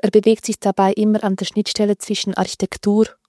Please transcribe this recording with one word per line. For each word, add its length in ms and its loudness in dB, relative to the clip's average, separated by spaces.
er 100 0
bewegt 340 4
sich 140 -6
dabei 320 2
immer 320 0
an 140 -2
der 80 -6
Schnittstelle 520 -2
zwischen 360 -6
Architektur 760 0